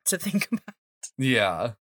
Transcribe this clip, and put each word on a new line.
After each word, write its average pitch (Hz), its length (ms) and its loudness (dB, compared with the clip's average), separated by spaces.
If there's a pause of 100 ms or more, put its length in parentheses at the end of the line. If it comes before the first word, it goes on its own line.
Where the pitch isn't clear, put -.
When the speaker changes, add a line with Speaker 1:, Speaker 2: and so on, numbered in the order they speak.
Speaker 1:
to 190 140 -2
<laughs> - 0 -
think 202 340 -2
about. 208 220 -6 (420)
Speaker 2:
Yeah. 110 560 2 (120)